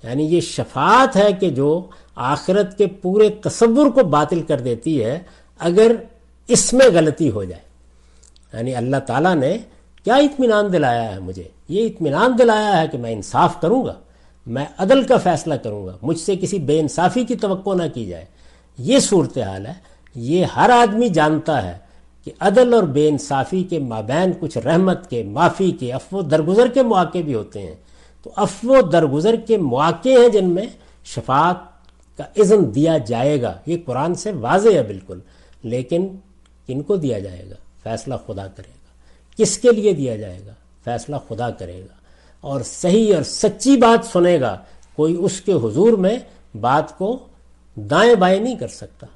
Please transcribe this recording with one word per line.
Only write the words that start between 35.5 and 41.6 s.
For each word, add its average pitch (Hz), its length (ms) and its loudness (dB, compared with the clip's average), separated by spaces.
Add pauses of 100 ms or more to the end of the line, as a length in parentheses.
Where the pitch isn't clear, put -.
लेकिन 127 420 -4 (600)
किनको 143 280 -4
दिया 131 220 -4
जाएगा? 92 360 -16 (280)
फ़ैसला 113 340 -10
खुदा 98 300 -12
करेगा। - 260 -20 (680)
किसके 240 320 2
लिए 208 220 2
दिया 135 240 -4
जाएगा? 98 380 -16 (300)
फ़ैसला 120 340 -8
खुदा 117 320 -8
करेगा। 90 500 -16 (420)